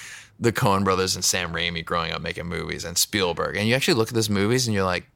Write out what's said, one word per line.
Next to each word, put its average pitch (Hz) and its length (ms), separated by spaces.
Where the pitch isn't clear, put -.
the 117 120
Coen 98 320
brothers 92 320
and 90 80
Sam 90 280
Raimi 82 320
growing 82 280
up 82 80
making 85 260
movies, 80 380
and 82 120
Spielberg. 85 600
And 101 120
you 120 60
actually 139 200
look 110 140
at 117 60
those 110 160
movies 110 360
and 110 80
you're 98 100
like, 90 320